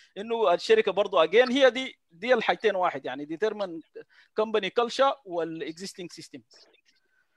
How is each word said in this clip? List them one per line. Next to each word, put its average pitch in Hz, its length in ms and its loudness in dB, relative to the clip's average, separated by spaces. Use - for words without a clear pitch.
انه 220 360 0
الشركه 214 380 2
برضو 185 340 2
again 240 240 4
هي 262 200 4
دي، 254 280 -6
دي 202 240 0
الحاجتين 202 420 0
واحد 151 280 -2
يعني، 139 220 -8
determine 180 760 -8
company 214 300 -2
culture 262 340 2
والاكزيستنج 165 880 -8
سيستم. 139 300 -20